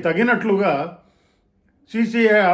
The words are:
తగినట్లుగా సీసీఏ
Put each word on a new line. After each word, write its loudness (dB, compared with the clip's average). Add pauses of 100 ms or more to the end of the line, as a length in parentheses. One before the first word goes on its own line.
తగినట్లుగా 0 (1200)
సీసీఏ 2 (160)